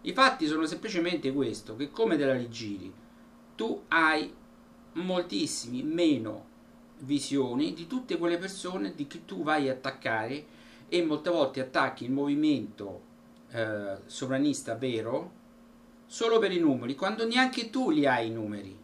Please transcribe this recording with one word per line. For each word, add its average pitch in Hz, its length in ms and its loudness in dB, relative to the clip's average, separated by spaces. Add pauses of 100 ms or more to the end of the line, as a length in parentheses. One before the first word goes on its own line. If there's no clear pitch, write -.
I 180 100 -6
fatti 247 340 4
sono 160 200 0
semplicemente 165 640 -2
questo, 113 440 -4
che 143 140 -6
come 196 280 2
te 139 80 2
la 131 80 4
rigiri, 113 580 -6 (640)
tu - 320 -4
hai 156 420 4 (640)
moltissimi 156 880 -2
meno 151 720 2 (460)
visioni 135 760 0
di 165 140 -10
tutte 220 320 -4
quelle 170 180 2
persone 185 580 -6
di 143 120 -6
cui - 180 -14
tu 185 180 -8
vai 147 280 2
a - 20 0
attaccare, 127 920 -4 (260)
e 175 140 2
molte 156 280 0
volte 147 300 2
attacchi 131 440 -2
il 123 80 -2
movimento, 135 920 0 (480)
eh, 104 560 -4
sovranista 131 680 0
vero 123 680 -4 (640)
solo 226 320 2
per 196 140 4
i 180 60 2
numeri, 135 360 4
quando 214 320 0
neanche 247 440 2
tu 254 200 2
li 151 160 4
hai 120 220 4
i - 20 -4
numeri. 104 540 -6